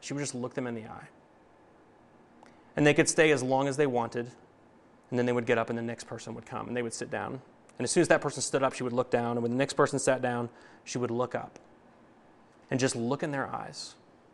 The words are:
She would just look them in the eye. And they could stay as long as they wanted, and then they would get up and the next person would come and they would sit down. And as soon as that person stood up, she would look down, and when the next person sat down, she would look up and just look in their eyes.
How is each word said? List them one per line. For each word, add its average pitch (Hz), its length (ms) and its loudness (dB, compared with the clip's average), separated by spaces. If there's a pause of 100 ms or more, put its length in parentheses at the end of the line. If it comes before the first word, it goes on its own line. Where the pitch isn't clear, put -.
She - 120 -10
would 143 60 -4
just 139 160 -4
look 120 200 -6
them 127 120 -4
in 120 80 -4
the 110 120 -10
eye. - 200 -14 (1700)
And 147 100 4
they 147 100 8
could 151 140 4
stay 156 220 6
as 127 140 4
long 135 240 2
as 131 80 -2
they 147 100 4
wanted, 120 420 -2 (840)
and 123 60 -2
then 123 80 2
they 123 80 2
would 120 140 0
get 120 100 4
up 113 140 0
and 117 80 -2
the 117 40 -6
next 117 260 -8
person 117 260 -10
would 117 120 -14
come 110 200 -8
and 117 100 -6
they 123 60 -2
would 113 120 -6
sit - 180 -8
down. 107 280 -6 (380)
And 127 60 -2
as - 80 -2
soon 180 80 6
as 151 80 6
that 156 120 6
person 135 220 -4
stood 131 220 0
up, 127 80 2
she - 100 -8
would 123 100 -2
look 123 180 0
down, 120 220 2
and 120 100 -2
when 117 100 0
the 123 40 0
next 143 180 0
person 139 260 2
sat 131 200 2
down, 120 280 -2 (380)
she - 120 -6
would 120 120 -2
look 120 240 -2
up - 240 -8 (1120)
and 135 80 0
just 123 160 2
look 120 280 -2
in 156 80 -4
their 135 180 -4
eyes. - 460 -10 (400)